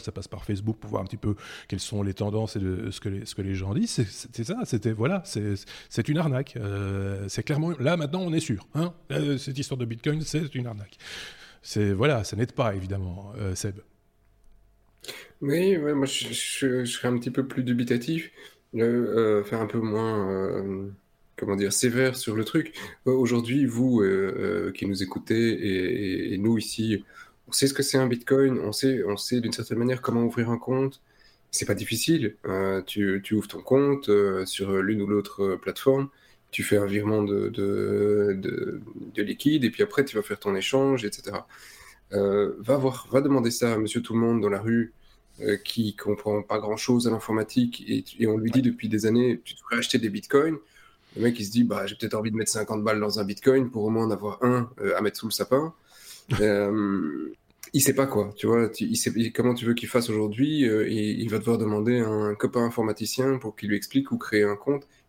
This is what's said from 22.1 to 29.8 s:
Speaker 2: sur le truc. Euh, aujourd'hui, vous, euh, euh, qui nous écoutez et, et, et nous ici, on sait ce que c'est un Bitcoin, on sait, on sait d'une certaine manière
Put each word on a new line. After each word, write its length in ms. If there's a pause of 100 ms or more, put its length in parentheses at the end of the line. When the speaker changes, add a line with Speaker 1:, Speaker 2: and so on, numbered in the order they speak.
Speaker 2:
sur 200
le 80
truc. 300 (320)
Euh, 60
aujourd'hui, 540
vous, 360
euh, 320 (340)
euh, 40
qui 140
nous 160
écoutez 500
et, 800
et, 40
et 40
nous 200
ici, 460 (440)
on 40
sait 140
ce 80
que 80
c'est 160
un 80
Bitcoin, 520
on 140
sait, 320
on 120
sait 240
d'une 120
certaine 260
manière 240